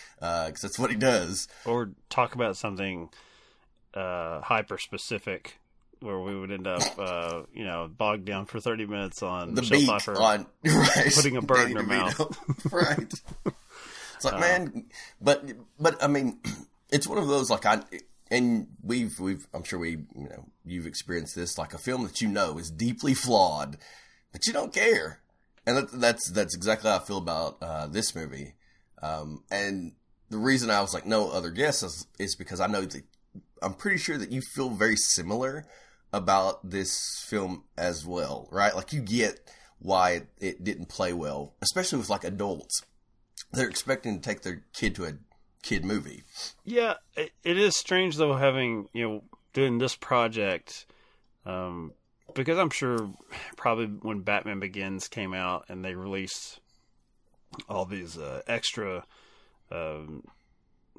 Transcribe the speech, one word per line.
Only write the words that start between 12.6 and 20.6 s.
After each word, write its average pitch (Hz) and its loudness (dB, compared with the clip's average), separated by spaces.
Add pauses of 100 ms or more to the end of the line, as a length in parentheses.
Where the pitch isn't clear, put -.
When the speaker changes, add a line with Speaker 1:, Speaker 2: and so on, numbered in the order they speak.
Speaker 1:
<laughs> - -
Right. 175 2 (1000)
It's - -10
like, 135 0
Speaker 2:
Uh, - -2
Speaker 1:
man, 175 2 (340)
but, 143 6 (360)
but, 165 4
I 143 4
mean, 135 2 (260)
<clears throat> - -20
it's 143 4
one 220 0
of 170 0
those, 139 4
like, 107 2
I, 104 6 (500)
and 120 4 (140)
we've, 113 -2
we've, 92 -4
I'm 80 -6
sure 92 -6
we, 85 -2
you 71 -10
know, - -16 (200)